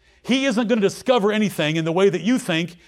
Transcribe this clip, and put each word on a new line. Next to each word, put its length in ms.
He 220
isn't 240
gonna 120
discover 520
anything 440
in 100
the 60
way 180
that 100
you 180
think 380